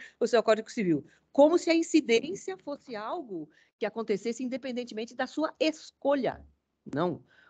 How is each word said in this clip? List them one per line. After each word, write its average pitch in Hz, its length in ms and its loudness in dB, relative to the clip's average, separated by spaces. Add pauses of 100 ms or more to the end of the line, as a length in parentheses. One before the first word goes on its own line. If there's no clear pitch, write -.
(200)
ou 240 80 0
se 226 80 2
é 226 40 6
o 208 40 2
Código 220 260 0
Civil. 170 360 0 (260)
Como 311 260 6
se 330 120 -2
a 330 60 4
incidência 330 800 0
fosse 277 380 -12
algo 214 540 -10 (280)
que - 80 -6
acontecesse 220 560 -4
independentemente 240 720 -8
da 254 140 -4
sua 311 320 -4
escolha. 285 800 -2 (520)
Não. 165 280 -2 (280)